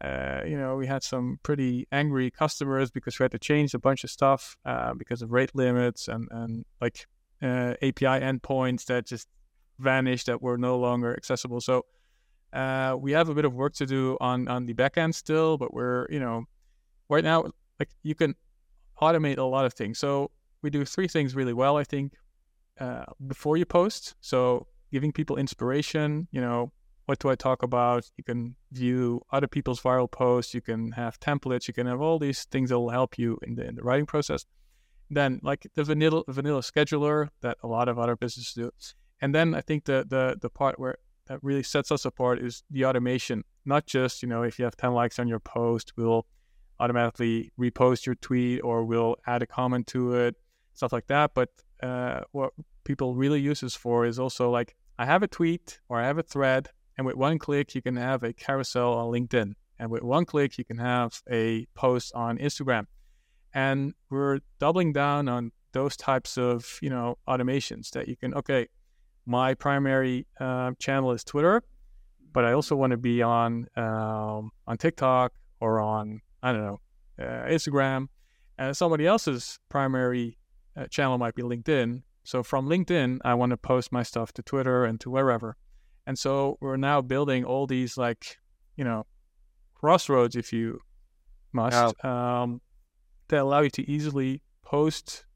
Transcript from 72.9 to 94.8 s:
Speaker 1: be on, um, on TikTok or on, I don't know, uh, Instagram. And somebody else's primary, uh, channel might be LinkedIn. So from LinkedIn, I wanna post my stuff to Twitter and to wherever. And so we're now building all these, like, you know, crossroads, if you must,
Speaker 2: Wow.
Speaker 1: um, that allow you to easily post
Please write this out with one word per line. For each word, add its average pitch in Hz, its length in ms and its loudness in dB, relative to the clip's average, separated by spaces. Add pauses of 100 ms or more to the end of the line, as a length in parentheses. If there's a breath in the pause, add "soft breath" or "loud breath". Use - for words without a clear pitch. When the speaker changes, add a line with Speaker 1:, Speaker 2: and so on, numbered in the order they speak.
Speaker 1:
be 120 240 2
on, 117 460 2 (100)
um, 110 720 -4 (160)
on 117 120 -4
TikTok 127 540 2 (280)
or 113 200 2
on, 107 400 -2 (220)
I 127 100 0
don't 110 100 0
know, 101 180 -6 (400)
uh, 123 280 -6
Instagram. 135 600 0 (500)
And 135 180 -4
somebody 160 300 2
else's 165 520 2 (100)
primary, 127 720 0 (380)
uh, - 100 -8
channel 131 320 0
might 120 160 -2
be 123 80 -6
LinkedIn. 120 600 0 (220)
So 127 180 -2
from 135 260 -2
LinkedIn, 156 560 2
I 123 100 2
wanna 123 220 2
post - 360 0
my 123 100 0
stuff 113 320 -6
to - 80 -10
Twitter 127 420 0
and 113 160 -2
to 127 100 -12
wherever. 123 460 2 (500)
And 131 120 -6
so 139 420 0
we're 135 160 -4
now 139 260 2
building 131 420 0
all 131 220 0
these, 127 320 -2
like, 120 400 -4 (380)
you 143 80 -4
know, 113 200 -2 (720)
crossroads, 135 600 4
if 120 160 -4
you 113 280 -4 (720)
must, 120 420 4 (100)
Speaker 2:
Wow. 123 400 -2
Speaker 1:
um, 120 160 -6 (680)
that 147 140 4
allow 139 180 4
you 147 80 4
to - 220 -4
easily 139 500 -2 (220)
post - 720 -2